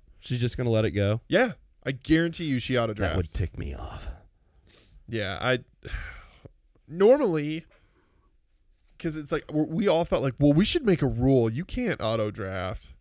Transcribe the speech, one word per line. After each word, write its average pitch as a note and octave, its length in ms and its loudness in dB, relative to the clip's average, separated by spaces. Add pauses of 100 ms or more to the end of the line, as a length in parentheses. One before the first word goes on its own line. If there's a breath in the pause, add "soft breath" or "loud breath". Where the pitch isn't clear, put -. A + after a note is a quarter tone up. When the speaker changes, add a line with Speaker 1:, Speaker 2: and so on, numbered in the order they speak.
(200)
Speaker 1:
She's B2 200 -6
just A#2+ 180 -2
gonna B2 140 -2
let A2 140 2
it A2 60 -2
go. G2+ 360 0
Speaker 2:
Yeah. G#3 260 2 (320)
I C3+ 60 -2
guarantee E3 540 0
you C3+ 140 0
she B2 180 -2
auto A2+ 160 0
Speaker 1:
That G2 240 -2
would F2+ 80 0
Speaker 2:
drafts. - 120 -12
Speaker 1:
tick - 200 -4
me C#2 160 -8
off. - 340 -12 (1000 soft breath)
Speaker 2:
Yeah, G2 340 -6
I, B2+ 180 0 (240)
<sighs> - 60 -16 (960 loud breath)
normally, E3+ 800 2 (1300)
'cause D#3+ 160 -6
it's D3+ 160 -12
like, D3+ 200 -4
we're, D3+ 140 0
we F#3+ 220 -2
all E3+ 180 4
thought, D#3+ 160 0
like, C3 180 -2
"Well, C#3+ 140 6
we E3+ 120 6
should D#4+ 200 0
make F#3+ 160 4
a C#3+ 60 4
rule. A#2+ 420 4
You C3 160 -4
can't A#3+ 360 -4
auto A2 300 0
draft." F#2+ 680 -8